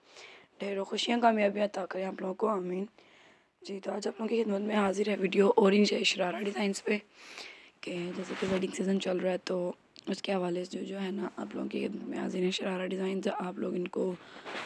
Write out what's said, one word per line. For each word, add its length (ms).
ढेरों 240
खुशियाँ 340
कामयाबियाँ 480
अता 200
करें 180
आप 160
लोगों 140
को, 120
आमीन। 400
जी, 180
तो 120
आज 160
आप 60
लोगों 160
की 140
खिदमत 200
में 120
हाजिर 340
है 80
वीडियो 320
ऑरेंज 340
है 120
शरारा 360
डिज़ाइंस 460
पे 140
कि 160
जैसे 220
कि 120
वेडिंग 260
सीजन 260
चल 200
रहा 120
है 60
तो 140
उसके 220
हवाले 340
से 120
जो, 80
जो 140
है 140
ना 260
आप 160
लोगों 120
की 140
खिदमत 280
में 80
हाजिर 260
हैं 100
शरारा 340
डिज़ाइंस। 420
आप 300
लोग 160
इनको 360